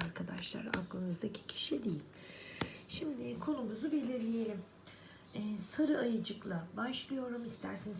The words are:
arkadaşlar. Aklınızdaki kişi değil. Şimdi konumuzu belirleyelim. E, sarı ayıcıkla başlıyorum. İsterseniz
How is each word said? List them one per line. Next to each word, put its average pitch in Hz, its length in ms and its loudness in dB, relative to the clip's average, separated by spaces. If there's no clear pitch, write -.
arkadaşlar. 175 600 -2
Aklınızdaki 185 840 0
kişi - 360 0
değil. 165 200 2
Şimdi 247 520 -2
konumuzu 262 520 0
belirleyelim. 226 680 4
E, 208 60 0
sarı 302 300 6
ayıcıkla 202 680 2
başlıyorum. 247 680 0
İsterseniz 202 540 -4